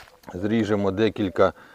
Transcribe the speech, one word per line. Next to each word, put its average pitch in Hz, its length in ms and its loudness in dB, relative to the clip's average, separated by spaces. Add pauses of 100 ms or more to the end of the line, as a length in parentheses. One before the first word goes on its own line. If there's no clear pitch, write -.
(340)
зріжемо 101 580 0
декілька 98 640 0 (220)